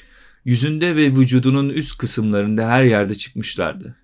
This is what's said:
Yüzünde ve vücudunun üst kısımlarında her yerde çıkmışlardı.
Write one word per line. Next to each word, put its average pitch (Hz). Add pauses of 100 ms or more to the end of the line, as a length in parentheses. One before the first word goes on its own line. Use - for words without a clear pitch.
(440)
Yüzünde 156
ve 143
vücudunun 131
üst 139
kısımlarında 107
her 127
yerde 104
çıkmışlardı. -